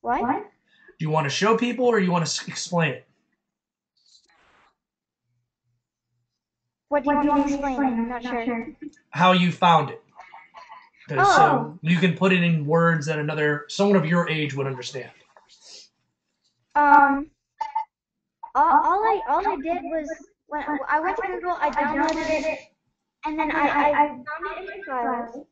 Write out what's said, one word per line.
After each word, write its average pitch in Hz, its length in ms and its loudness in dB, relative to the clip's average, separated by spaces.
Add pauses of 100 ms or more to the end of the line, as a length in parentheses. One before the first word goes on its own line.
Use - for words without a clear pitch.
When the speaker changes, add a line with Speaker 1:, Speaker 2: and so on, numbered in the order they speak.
Speaker 1:
What? 240 220 -2
Speaker 2:
Do - 800 -8
you 156 60 -4
wanna 151 180 0
show 214 300 2
people, 240 260 -2
or 233 140 4
you 180 120 2
wanna 170 120 0
s-, - 260 -6
explain 165 440 -2
it? - 140 -14 (3750)
Speaker 1:
What 285 160 0
do 285 60 2
you 294 60 2 (120)
want 285 160 2
me 277 80 0
to - 60 0
explain? 277 200 -4
I'm 233 300 0
not 240 140 -8
sure. 240 460 -6 (420)
Speaker 2:
How 180 220 2
you 180 200 2
found 165 380 2
it. - 120 -14 (1040)
'Cause, 359 280 4
so - 60 8
Speaker 1:
Oh. 151 400 0
Speaker 2:
you 170 160 2
can 175 180 2
put 190 160 4
it 175 100 2
in 160 240 2
words 160 400 2
that 156 120 -4
another, 151 500 -2
someone 202 280 2
of 156 100 2
your 170 220 2
age 151 260 -4
would 139 120 -4
understand. 127 440 -10 (1700)
Speaker 1:
Um, 285 560 4 (1200)
all, 285 100 4
all 320 400 4
I, 427 240 0
all 339 180 0
I 415 100 -2
did 320 280 -4
was, 311 240 -6 (400)
when 302 140 -8 (260)
I 294 120 2
went 359 180 -4
to 453 80 -6
Google, 359 340 -4
I 294 100 0
downloaded 311 840 -2
it, 302 60 -8 (680)
and 311 140 -6
then 302 140 -2
I, 285 400 2
I 294 160 2
found 254 160 -12 (320)
it 370 180 -12
in 381 60 -14
my 359 60 -16
files. 240 640 -6